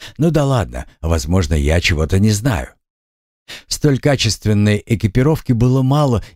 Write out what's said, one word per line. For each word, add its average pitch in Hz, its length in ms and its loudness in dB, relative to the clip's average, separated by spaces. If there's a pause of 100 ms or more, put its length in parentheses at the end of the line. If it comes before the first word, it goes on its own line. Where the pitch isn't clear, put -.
(180)
Ну 160 140 2
да 147 120 0
ладно, 85 420 -2 (140)
возможно, 80 540 0
я 76 260 2
чего-то 78 380 0
не 107 140 4
знаю. 101 380 -4 (1000)
Столь 143 320 0
качественной 104 840 0
экипировки 127 680 0
было 127 300 2
мало 131 420 2 (120)